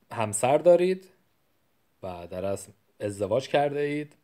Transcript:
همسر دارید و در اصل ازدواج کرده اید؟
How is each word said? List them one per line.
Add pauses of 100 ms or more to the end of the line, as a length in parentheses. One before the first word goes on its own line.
(120)
همسر
دارید (960)
و
در
اصل (280)
ازدواج
کرده
اید؟